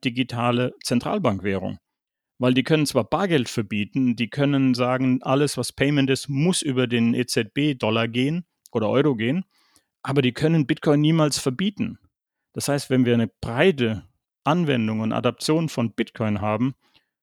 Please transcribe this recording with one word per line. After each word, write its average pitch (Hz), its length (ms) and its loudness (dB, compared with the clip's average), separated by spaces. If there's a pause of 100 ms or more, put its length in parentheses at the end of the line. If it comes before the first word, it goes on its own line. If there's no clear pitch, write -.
digitale 123 760 -2
Zentralbankwährung. 101 960 -2 (580)
Weil 127 160 2
die 127 100 2
können 156 220 2
zwar 120 180 0
Bargeld 160 460 0
verbieten, 110 640 -2
die 117 140 -4
können 139 440 2
sagen, 127 480 0
alles, 139 360 0
was 123 160 -6
Payment 139 360 2
ist, 135 200 -2
muss 151 320 0
über 127 260 0
den 117 260 2
E 123 120 0
Z 113 280 -2
B-Dollar 117 540 0
gehen 135 380 -2 (260)
oder 107 160 -2
Euro 131 300 2
gehen, 131 260 -2 (580)
aber 139 200 0
die 127 100 2
können 156 340 2
Bitcoin 147 360 2
niemals 151 380 2
verbieten. 131 600 -4 (540)
Das - 160 -6
heißt, 143 200 -4
wenn 127 140 4
wir 120 120 2
eine 117 120 2
breite 123 800 0 (380)
Anwendung 127 560 0
und 110 100 -2
Adaption 123 560 0
von 113 240 -2
Bitcoin 107 480 -4
haben, 107 360 0 (480)